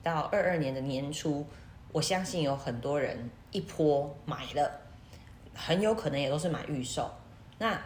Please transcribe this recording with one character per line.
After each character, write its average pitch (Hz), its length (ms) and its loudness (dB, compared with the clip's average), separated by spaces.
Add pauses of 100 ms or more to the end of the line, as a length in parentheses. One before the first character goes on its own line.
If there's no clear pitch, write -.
到 160 200 2
二 202 200 2 (100)
二 175 60 2
年 135 160 2
的 131 80 -4
年 139 320 -2
初， 147 320 -2 (460)
我 160 100 2
相 185 240 2
信 180 160 0
有 139 140 4
很 120 260 -4
多 143 180 2
人 120 300 -2 (220)
一 196 100 0
波 147 540 4 (100)
买 127 300 -4
了， - 260 2 (720)
很 170 260 0
有 214 140 4
可 220 160 0
能 185 100 2
也 180 100 2
都 147 100 2
是 170 100 0
买 147 160 -2
预 135 180 -2
售。 - 280 -2 (480)
那 214 260 0